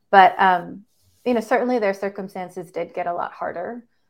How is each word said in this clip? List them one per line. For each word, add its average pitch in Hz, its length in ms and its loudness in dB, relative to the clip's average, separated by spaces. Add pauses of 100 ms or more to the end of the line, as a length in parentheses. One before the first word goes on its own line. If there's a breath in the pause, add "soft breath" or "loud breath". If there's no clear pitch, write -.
(100)
But, 185 280 8
um, 185 460 0 (400)
you 247 100 0
know, 226 60 0
certainly 247 380 -2
their 196 160 0
circumstances 190 760 -10
did - 240 -10
get 180 120 -6
a 170 60 -4
lot - 200 -8
harder 226 520 -10 (260)